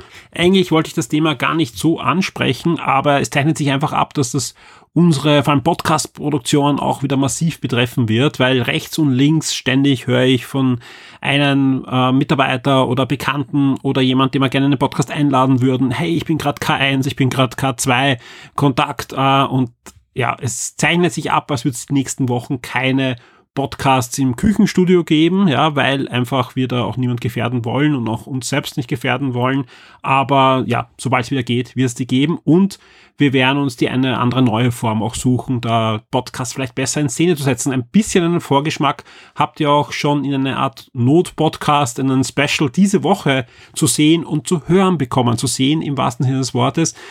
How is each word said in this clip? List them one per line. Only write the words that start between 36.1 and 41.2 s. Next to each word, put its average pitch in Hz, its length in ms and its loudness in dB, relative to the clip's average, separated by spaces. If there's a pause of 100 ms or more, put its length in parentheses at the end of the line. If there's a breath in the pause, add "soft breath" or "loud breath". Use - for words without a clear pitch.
Podcasts 127 420 -4
vielleicht 135 220 -8
besser 135 240 -2
in 147 80 0
Szene 170 260 0
zu 143 80 -4
setzen. 131 300 -2
Ein 127 160 -4
bisschen 196 340 2
einen 170 180 2
Vorgeschmack 147 600 -2 (320 loud breath)
habt - 240 -2
ihr 143 140 2
auch 147 180 2
schon 143 340 -2
in 139 100 -2
eine 135 220 -2
Art 135 360 -4
Not-Podcast, 147 1080 0